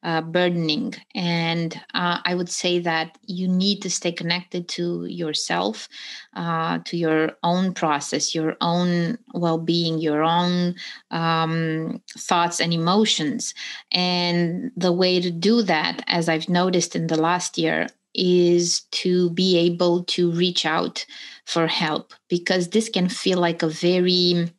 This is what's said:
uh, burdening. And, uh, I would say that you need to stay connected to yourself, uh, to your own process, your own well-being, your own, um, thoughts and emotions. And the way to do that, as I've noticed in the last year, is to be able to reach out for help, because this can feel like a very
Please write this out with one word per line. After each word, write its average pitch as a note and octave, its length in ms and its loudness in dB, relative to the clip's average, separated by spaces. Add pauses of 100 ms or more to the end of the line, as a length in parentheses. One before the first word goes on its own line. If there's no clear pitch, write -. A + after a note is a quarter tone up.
uh, E3 180 -2
burdening. E3 720 0 (220)
And, E3+ 640 -2 (140)
uh, F3 280 -2
I F3+ 120 -2
would F3+ 140 -2
say F3 280 -2
that E3 480 -2
you F3+ 220 -4
need F#3+ 340 2
to F#3 80 -6
stay F3 220 -2
connected F3 560 -6
to F3 380 -4
yourself, F3 840 -4 (460)
uh, E3+ 500 -2
to F3 120 -6
your D#3+ 340 2 (100)
own F3+ 320 2
process, D#3 640 -2
your D#3+ 260 -2
own E3+ 560 0 (160)
well-being, E3 640 0
your D#3 240 0
own, F3 540 2 (340)
um, E3 920 -2 (160)
thoughts E3+ 400 0
and E3+ 120 0
emotions. E3+ 840 2 (360)
And F3 880 0
the F3+ 160 2
way F3+ 280 4
to F3+ 100 -2
do G3+ 320 2
that, E3+ 420 -2
as E3+ 240 0
I've D#3+ 200 0
noticed F3+ 460 2
in E3 120 -2
the D#3 120 0
last E3+ 380 0
year, D#3+ 300 0 (260)
is F3 680 4 (100)
to F3+ 380 2
be F3+ 280 2
able F3 460 2
to F3 300 0
reach F3 320 0
out E3+ 400 -2 (400)
for E3 200 0
help, D#3+ 480 -2 (140)
because F3 400 0
this A3 220 0
can F3+ 180 0
feel F#3 320 0
like E3+ 240 0
a D#3+ 60 2
very F3+ 880 2